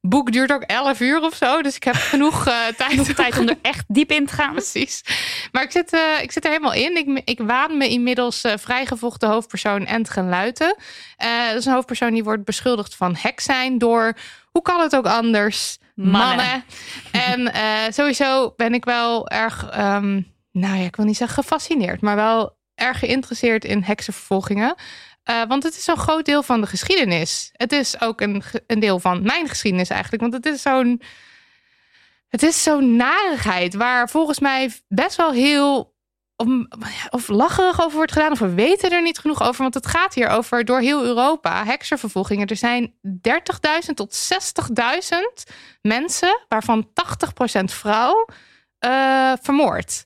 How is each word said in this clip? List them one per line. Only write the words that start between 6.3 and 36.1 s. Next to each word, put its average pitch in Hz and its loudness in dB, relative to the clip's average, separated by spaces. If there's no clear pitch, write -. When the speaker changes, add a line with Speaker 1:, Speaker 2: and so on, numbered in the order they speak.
Speaker 1:
zit - -6
er 311 2
helemaal 302 0
in. 339 0
Ik, 277 0
ik 240 -4
waan 269 0
me 269 2
inmiddels, 240 0
eh, 226 0
vrijgevochten 240 -4
hoofdpersoon 208 -2
en 226 -2
geluiden. 185 -2
Eh, 233 -2
dat 220 -2
is 247 -4
een 262 2
hoofdpersoon 247 0
die 226 0
wordt 214 -2
beschuldigd 220 -2
van 180 0
heks - -4
zijn 262 0
door, 226 4
hoe 339 2
kan 349 0
het 302 2
ook 254 2
anders? 220 2
Speaker 2:
Mannen. 190 4
Speaker 1:
Mannen. 254 0
En, 247 0
eh, 214 0
sowieso 269 0
ben 233 0
ik 240 -2
wel 233 -2
erg, 220 -4
ehm, 202 0
nou 190 0
ja, 185 -2
ik 175 -8
wil 214 0
niet 214 0
zeggen 247 -2
gefascineerd, 226 -2
maar 208 2
wel 220 0
erg 240 -2
geïnteresseerd 240 0
in 202 0
heksenvervolgingen. 202 -2
Eh, 233 -2
want 269 0
het 320 -2
is - -10
zo'n 226 0
groot 311 0
deel 285 2
van 233 0
de 202 -2
geschiedenis. 185 -2
Het 240 -4
is 285 -2
ook 226 -2
een 202 -2
ge-, - -8
een 220 0
deel 196 2
van 180 0
mijn 294 0
geschiedenis 185 0
eigenlijk. 190 -4
Want 233 -2
het 254 -8
is 294 -2
zo'n, 247 2
het 240 -2
is 320 2
zo'n 277 4
narigheid 247 2
waar 240 2
volgens 302 0
mij 262 0
best 269 0
wel 330 2
heel 277 2